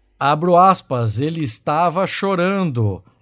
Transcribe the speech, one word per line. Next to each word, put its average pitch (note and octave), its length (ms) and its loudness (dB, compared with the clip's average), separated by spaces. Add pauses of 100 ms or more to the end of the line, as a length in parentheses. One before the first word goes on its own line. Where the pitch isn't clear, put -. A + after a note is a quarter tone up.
(200)
Abro D#3 380 2
aspas, B2+ 640 2
"ele D#3+ 240 -4
estava D#3+ 640 -2
chorando. F3 960 -2 (180)